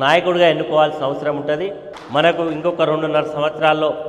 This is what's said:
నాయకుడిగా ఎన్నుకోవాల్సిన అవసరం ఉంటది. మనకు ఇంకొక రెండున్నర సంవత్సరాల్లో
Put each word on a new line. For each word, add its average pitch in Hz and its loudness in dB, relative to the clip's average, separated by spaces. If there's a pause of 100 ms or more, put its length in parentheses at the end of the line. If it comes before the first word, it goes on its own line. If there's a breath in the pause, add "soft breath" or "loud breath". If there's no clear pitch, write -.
నాయకుడిగా 175 4
ఎన్నుకోవాల్సిన 151 0
అవసరం 143 -4
ఉంటది. 151 -4 (480)
మనకు 165 2 (120)
ఇంకొక 165 -2
రెండున్నర 156 0
సంవత్సరాల్లో 156 0 (200)